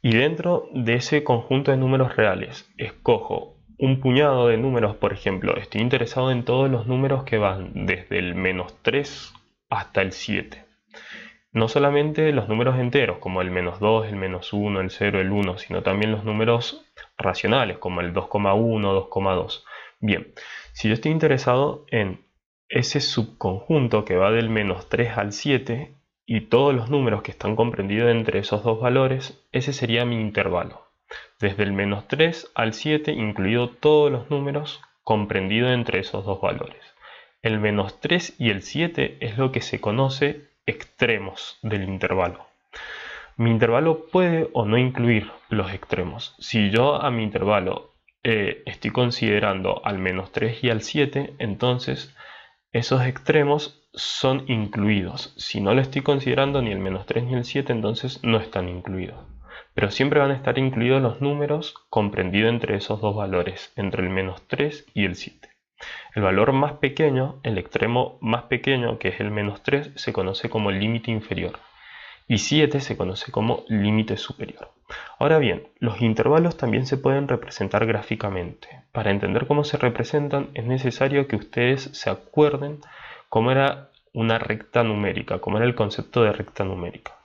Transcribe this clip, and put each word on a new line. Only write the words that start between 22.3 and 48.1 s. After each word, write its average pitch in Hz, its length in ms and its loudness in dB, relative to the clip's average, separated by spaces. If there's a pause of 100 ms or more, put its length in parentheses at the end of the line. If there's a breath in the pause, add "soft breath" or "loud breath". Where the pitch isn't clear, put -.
ese 127 320 0
subconjunto 110 1040 0
que 92 100 0
va 95 160 6
del 113 180 2
menos 104 380 -2
tres 113 300 0
al 104 160 -2
siete 135 640 -2 (280)
y 110 160 0
todos 139 320 4
los 120 160 -2
números 123 320 2
que - 100 -10
están 110 260 -2
comprendidos 113 520 2
entre 113 300 2
esos 104 240 -2
dos 113 160 0
valores, 131 720 0
ese 131 220 -2
sería 120 320 0
mi 117 160 -2
intervalo. 98 680 -2 (500 loud breath)
Desde 101 260 0
el 98 100 0
menos 101 340 -2
tres 165 480 0
al 113 180 0
siete, 151 380 0
incluido 110 580 0
todos 151 400 4
los 123 220 -4
números 143 500 -4 (220)
comprendidos 104 680 2
entre 117 280 0
esos 98 260 -6
dos 95 140 -2
valores. - 560 -4 (460 loud breath)
El 110 180 0
menos 104 400 0
tres 170 400 -2
y 117 120 2
el 98 100 -2
siete 151 580 -2
es 113 180 -6
lo 131 140 2
que 123 100 -2
se - 200 -6
conoce 135 680 -2 (180)
extremos - 960 -2
del 104 200 -2
intervalo. 92 600 -2 (880 loud breath)
Mi 117 140 2
intervalo 123 580 2
puede 170 460 2
o 113 120 0
no 110 120 2
incluir 120 540 2 (180)
los 98 240 -2
extremos. 92 680 -8
Si 104 300 0
yo 135 320 2
a 143 80 0
mi 117 140 0
intervalo, 98 680 0 (320)